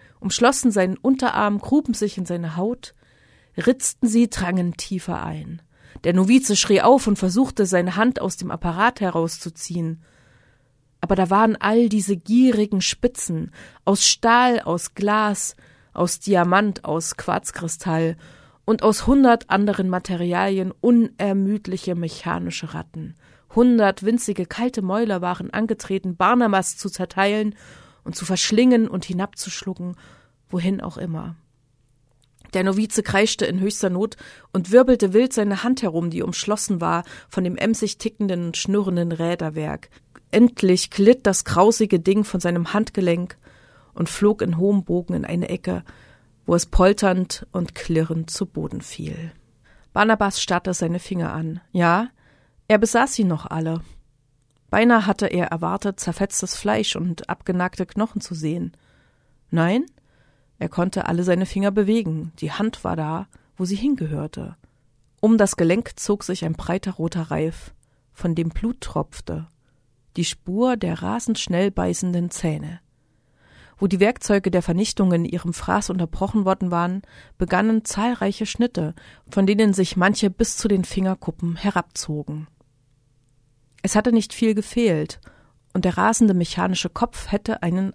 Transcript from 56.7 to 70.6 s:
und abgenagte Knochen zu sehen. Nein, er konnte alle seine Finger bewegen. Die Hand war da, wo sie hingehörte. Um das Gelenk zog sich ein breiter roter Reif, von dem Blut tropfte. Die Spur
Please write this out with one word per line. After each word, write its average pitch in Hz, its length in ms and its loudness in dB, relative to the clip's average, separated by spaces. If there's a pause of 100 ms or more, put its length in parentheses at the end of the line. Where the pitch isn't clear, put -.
und 170 340 -6
abgenagte 180 560 -4
Knochen 208 360 -4
zu - 120 -12
sehen. 170 380 -6 (800)
Nein, 180 340 2 (720)
er - 100 -4
konnte 180 380 -2
alle 170 160 0
seine 180 240 0
Finger 196 240 -2
bewegen. 196 720 0
Die 151 120 -6
Hand - 320 -4
war 175 120 -4
da, 160 320 -6 (280)
wo 185 100 -4
sie 190 100 -2
hingehörte. 165 800 -4 (640)
Um 220 160 6
das 202 200 4
Gelenk 185 420 2
zog 208 240 -2
sich 180 200 -6
ein 160 100 -4
breiter 185 400 -6
roter 165 360 -4
Reif, 156 460 -6 (380)
von 170 200 -4
dem 165 160 -2
Blut 226 320 -6
tropfte. - 640 -8 (720)
Die 170 80 -2
Spur 233 500 -2